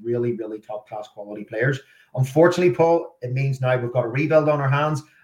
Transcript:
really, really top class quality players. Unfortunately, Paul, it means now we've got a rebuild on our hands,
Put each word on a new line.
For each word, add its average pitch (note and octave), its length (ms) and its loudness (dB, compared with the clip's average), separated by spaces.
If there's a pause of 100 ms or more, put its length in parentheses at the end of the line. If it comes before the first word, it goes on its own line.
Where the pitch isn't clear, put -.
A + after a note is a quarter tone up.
really, A#2+ 360 -2
really G#2+ 240 -10
top - 260 -12
class G#2+ 220 -12
quality G#2 340 -14
players. B2 380 -2 (340)
Unfortunately, F3 580 4
Paul, E3 480 2
it B2+ 120 -6
means C3+ 260 -2
now B2+ 160 2
we've A#2+ 160 -2
got B2 140 0
a - 20 -4
rebuild D3+ 400 2
on D3 140 2
our C3+ 80 0
hands, D3 340 0 (200)